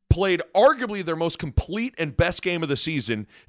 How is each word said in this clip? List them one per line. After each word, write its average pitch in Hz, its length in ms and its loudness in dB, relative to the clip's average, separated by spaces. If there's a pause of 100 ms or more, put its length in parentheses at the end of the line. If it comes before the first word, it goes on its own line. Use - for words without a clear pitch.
(100)
played 180 320 2 (140)
arguably 226 480 4
their 165 100 -2
most 165 240 -4
complete 196 600 -4
and 156 180 -4
best 175 260 0
game 175 220 -2
of 147 40 -4
the 139 80 0
season, 117 520 -4 (200)